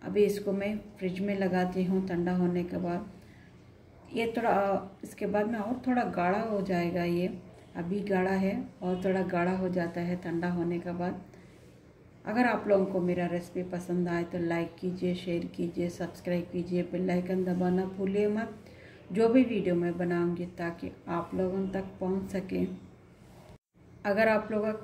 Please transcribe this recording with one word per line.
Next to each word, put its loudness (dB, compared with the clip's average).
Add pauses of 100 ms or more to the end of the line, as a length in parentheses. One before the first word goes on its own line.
अभी 4
इसको 0
मैं -2 (220)
fridge -4
में 0
लगाती 2
हूँ 2
ठंडा 0
होने 2
के -6
बाद। -4 (1040)
ये 0
थोड़ा, 2
इसके -6
बाद 2
में -2
और -2
थोड़ा 2 (120)
गाढ़ा 2
हो 0
जाएगा 0
ये। 2 (500)
अभी -2
गाढ़ा 2
है 2 (260)
और -2
थोड़ा 2
गाढ़ा 0
हो 0
जाता -2
है -2
ठंडा -2
होने 0
के -6
बाद। -4 (1040)
अगर 2
आप 2
लोगों 6
को 0
मेरा 2
recipe -4
पसंद -2
आए 0
तो -6
like -2
कीजिए, -2
share -2
कीजिए, -2
subscribe -4
कीजिए, 0
bell -2
icon 0
दबाना 2
भूलिए 0
मत, -2 (580)
जो 6
भी 8
video 2
मैं 2
बनाऊंगी, 0 (120)
ताकि -6 (180)
आप -4
लोगों 0
तक -4 (160)
पहुंच -2
सके। -2 (1400)
अगर 4
आप 4
लोग 2 (180)